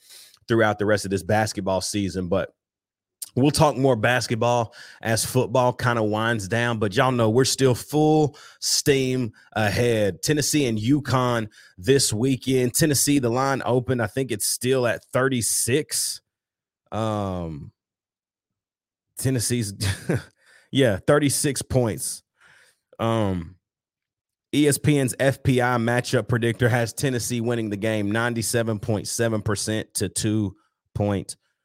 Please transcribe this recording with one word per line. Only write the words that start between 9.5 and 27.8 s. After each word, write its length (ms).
ahead. 720
Tennessee 440
and 120
uconn 680
this 360
weekend. 600
Tennessee, 460
the 100
line 360
opened, 360
I 60
think 240
it's 160
still 400
at 240
thirty-six. 1080
Um, 800
Tennessee's, 560
<laughs> 480
yeah, 360
thirty-six 560
points. 580
Um, 560
E 140
S 100
P 220
N's 200
F 220
P 180
I 180
matchup 500
predictor 420
has 240
Tennessee 480
winning 300
the 60
game 340